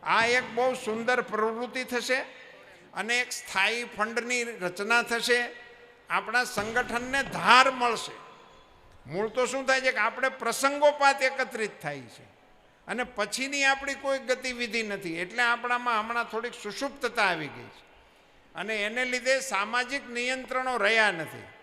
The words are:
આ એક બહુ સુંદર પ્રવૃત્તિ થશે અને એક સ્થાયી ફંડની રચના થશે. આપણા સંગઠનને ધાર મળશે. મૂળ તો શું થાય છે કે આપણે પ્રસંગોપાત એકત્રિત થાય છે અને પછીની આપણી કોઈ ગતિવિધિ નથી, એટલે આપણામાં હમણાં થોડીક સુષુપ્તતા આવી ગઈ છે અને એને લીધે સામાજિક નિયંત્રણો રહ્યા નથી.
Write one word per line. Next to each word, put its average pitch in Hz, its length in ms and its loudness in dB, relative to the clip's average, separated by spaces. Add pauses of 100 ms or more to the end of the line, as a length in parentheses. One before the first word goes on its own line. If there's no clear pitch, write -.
આ 208 240 4
એક 247 160 2 (120)
બહુ 247 200 2
સુંદર 226 460 0
પ્રવૃત્તિ 226 640 -2
થશે 247 340 -2 (760)
અને 214 240 0
એક 247 140 -2
સ્થાયી 220 520 0
ફંડની 233 600 -2
રચના 208 580 0
થશે. 233 460 0 (640)
આપણા 208 340 0
સંગઠનને 240 760 -2
ધાર 226 480 8
મળશે. 240 420 -2 (920)
મૂળ 185 220 -4
તો 254 180 0
શું 262 200 -2
થાય 262 140 4
છે 254 120 2
કે 220 60 -2
આપણે 226 300 0
પ્રસંગોપાત 277 920 4
એકત્રિત 254 600 -2
થાય 147 180 -6
છે 113 220 -18 (680)
અને 226 160 -2
પછીની 262 600 -2
આપણી 269 300 2
કોઈ 269 240 -2
ગતિવિધિ 240 640 -2
નથી, 196 340 -6
એટલે 185 260 -2
આપણામાં 240 580 0
હમણાં 233 240 -2
થોડીક 226 300 -6
સુષુપ્તતા 233 680 -4
આવી 165 260 0
ગઈ 120 160 -14
છે - 180 -20 (720)
અને 202 280 -4
એને 233 220 -2
લીધે 254 360 2
સામાજિક 240 680 -2
નિયંત્રણો 254 680 -2
રહ્યા 214 340 6
નથી. 147 320 -6 (200)